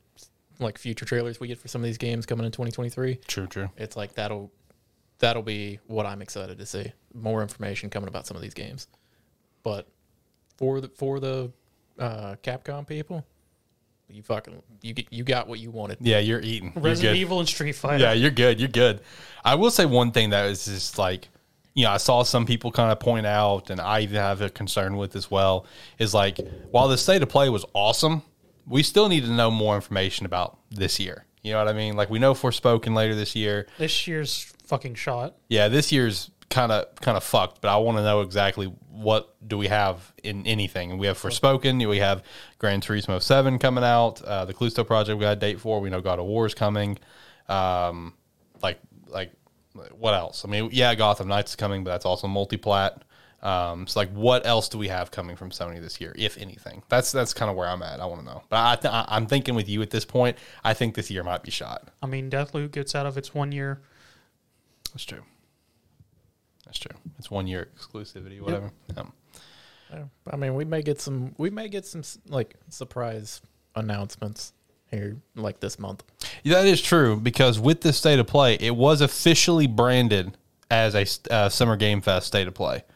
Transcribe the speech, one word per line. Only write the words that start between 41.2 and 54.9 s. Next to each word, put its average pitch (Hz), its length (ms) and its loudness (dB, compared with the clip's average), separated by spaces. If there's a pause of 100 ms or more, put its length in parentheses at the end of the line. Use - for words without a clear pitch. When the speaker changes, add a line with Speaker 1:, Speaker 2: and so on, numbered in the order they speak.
Speaker 2:
we 101 100 2
have 98 240 2 (360)
Gran 101 220 0
Turismo 101 400 -2
seven 135 360 4
coming 123 280 2
out, 117 360 4
uh, 98 240 -4
the 95 80 -8
Callisto 117 300 -2
Project 107 340 0
we 104 40 -4
got 104 100 4
a 104 60 0
date 101 240 -2
for, 110 180 -2
we 98 100 -6
know 92 120 -4
God 90 180 -2
of 87 60 -6
War 110 200 0
is 104 80 -2
coming. 104 460 -2 (480)
Um, 87 680 -2 (480)
like, 90 180 -4 (280)
like, 90 240 -10 (640)
what 110 160 2
else? 85 300 -4
I 101 60 -8
mean, 107 240 -2
yeah, 123 200 4
Gotham 104 360 2
Knights 101 240 -2
is - 20 -12
coming, 98 300 -4
but 90 60 -6
that's 87 140 -4
also 92 220 0
multi-plat. 98 760 -2 (380)
Um, 87 460 -4
so, 107 140 0
like, 95 100 -2
what 120 340 2
else 113 240 2
do 110 80 -10
we 101 120 -4
have 90 200 -6